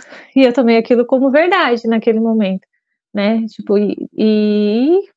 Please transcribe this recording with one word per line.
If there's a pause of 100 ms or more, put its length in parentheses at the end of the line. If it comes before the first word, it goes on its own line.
(360)
E
eu
tomei
aquilo
como
verdade
naquele
momento, (460)
né?
Tipo,
e, (220)
e (180)